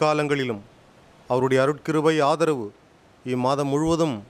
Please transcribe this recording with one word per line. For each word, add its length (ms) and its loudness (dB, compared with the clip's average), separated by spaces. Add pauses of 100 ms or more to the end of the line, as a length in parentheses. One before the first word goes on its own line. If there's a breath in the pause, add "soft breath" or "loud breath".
காலங்களிலும் 600 -2 (680)
அவருடைய 360 2
அருட்கிருபை 520 0 (140)
ஆதரவு 360 -2 (680)
இம்மாதம் 400 0
முழுவதும் 420 0 (120)